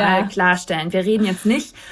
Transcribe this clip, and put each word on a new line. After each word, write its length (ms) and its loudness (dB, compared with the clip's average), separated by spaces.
mal 60 -2
klarstellen. 640 0
Wir 140 0
reden 200 2
jetzt 200 -2
nicht 280 0